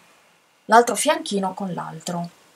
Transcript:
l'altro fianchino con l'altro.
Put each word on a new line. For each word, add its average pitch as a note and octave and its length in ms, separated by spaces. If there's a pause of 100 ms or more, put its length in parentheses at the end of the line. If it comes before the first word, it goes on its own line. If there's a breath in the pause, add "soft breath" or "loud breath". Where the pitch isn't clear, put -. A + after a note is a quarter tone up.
(640)
l'altro A3+ 320
fianchino G#3 580
con F#3+ 180
l'altro. D#3+ 580 (260)